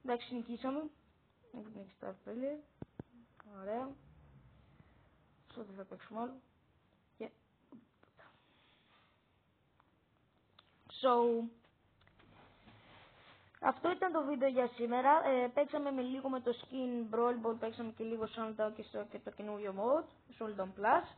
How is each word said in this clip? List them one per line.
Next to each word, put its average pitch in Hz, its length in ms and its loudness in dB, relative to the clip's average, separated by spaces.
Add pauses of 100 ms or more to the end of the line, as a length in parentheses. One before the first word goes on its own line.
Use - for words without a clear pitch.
Εντάξει, 247 320 -2
νικήσαμε. 262 540 -4 (580)
Έχουμε 214 280 -14
νικήσει 196 240 -16
τα 190 240 -10
τέλεια. 262 360 -6 (1000)
Ωραία. 233 280 -4 (1600)
Αυτό 233 140 -12
δεν 196 120 -14
θα 196 80 -10
παίξουμε 190 360 -10
άλλο. 254 140 -4 (840)
Και - 120 -10 (3750)
So... 240 420 6 (2250)
Αυτό 330 300 2
ήταν 370 200 0
το 311 140 2
βίντεο 277 240 2
για 247 180 2
σήμερα. 254 600 4
Ε, 254 200 4
παίξαμε 285 440 0
με 262 100 0
λίγο 262 280 -2
με 254 100 0
το 240 120 0 (100)
skin 240 540 -4
Brawl 240 300 2
Ball, 233 140 2
παίξαμε 226 380 -4
και 226 60 -6
λίγο 226 200 -2 (120)
Showdown 220 400 -2
και 214 80 -12
στο, 208 280 -6
και 202 80 -10
το 202 120 -10
καινούριο 208 460 -6
mode, 277 300 4 (300)
Showdown 202 320 -4 (100)
Plus. 285 280 6 (100)